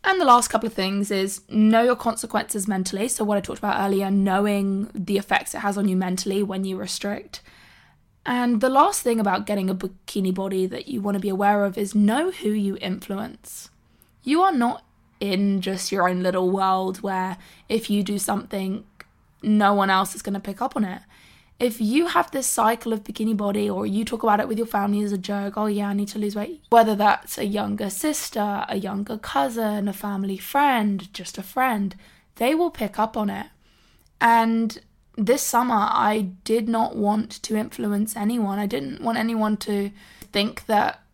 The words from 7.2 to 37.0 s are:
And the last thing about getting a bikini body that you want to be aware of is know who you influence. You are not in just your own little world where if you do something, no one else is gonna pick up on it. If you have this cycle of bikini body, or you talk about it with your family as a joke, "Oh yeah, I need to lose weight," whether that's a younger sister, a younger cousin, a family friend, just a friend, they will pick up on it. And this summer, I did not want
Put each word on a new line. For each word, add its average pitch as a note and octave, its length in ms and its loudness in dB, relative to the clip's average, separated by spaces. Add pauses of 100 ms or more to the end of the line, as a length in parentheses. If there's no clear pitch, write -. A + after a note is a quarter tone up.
And A#3+ 360 2
the C4 80 4
last C#4+ 340 4
thing A#3 160 2
about G3+ 260 0
getting G3 240 0
a F#3+ 60 0
bikini F#3+ 580 -4
body F#3+ 340 -2
that - 220 -8
you B3 120 -4
want G3+ 160 0
to A3 40 -2
be G#3 80 -2
aware G3+ 360 4
of G3 120 -2
is G3+ 180 -4
know A3+ 360 4
who G#3+ 200 -4
you G3+ 300 0
influence. - 920 -8 (520)
You D4+ 200 2
are F#4+ 100 4
not A#3+ 320 0 (360)
in G3 400 2
just F#3+ 300 -4
your F#3 180 2
own F3+ 140 0
little F#3 260 2
world F#3+ 540 0
where F#3+ 340 -4 (320)
if A3+ 220 -2
you G3+ 140 2
do G3+ 140 -4
something, G3+ 680 -4 (580)
no G#3 320 4
one G3 160 4
else F#3+ 240 2
is A3+ 80 -12
gonna G3 180 -4
pick G3 220 -8
up C4 140 -4
on G#3+ 80 0
it. F#3 180 -8 (560)
If A#3 220 0
you C4 260 2
have E4+ 240 0
this C4+ 160 -4
cycle A#3 460 0
of G#3 100 -4
bikini G#3+ 340 -2
body, G#3 320 0
or G3 160 -2
you G#3 200 -2
talk A3 180 -4
about G#3+ 160 4
it - 80 0
with A3 120 -2
your A3+ 80 0
family G3+ 360 0
as G3+ 80 -2
a G3+ 80 -2
joke, G3+ 380 -4
"Oh G#3+ 100 0
yeah, G#3 220 0
I G3+ 40 -4
need G3+ 160 -2
to G#3 120 -8
lose G#3 160 -2
weight," D4+ 340 -8
whether A3 240 8
that's G#3 420 2
a G#3 100 -4
younger G3+ 440 -4
sister, G#3 800 -2
a - 80 -4
younger G3+ 420 -6
cousin, A3+ 680 -2
a G3 40 -4
family G3 460 -4
friend, G#3+ 720 0
just - 240 -12
a G3 60 -10
friend, G#3+ 540 -2 (400)
they B3 180 2
will E4+ 160 2
pick G#3 260 -6
up A3 200 -2
on G#3 120 -2
it. G3 180 -6 (760)
And A3+ 600 4 (360)
this A3+ 260 2
summer, A#3 480 2
I G#3+ 380 2 (160)
did A3+ 240 2
not A3+ 260 0
want G#3+ 480 -2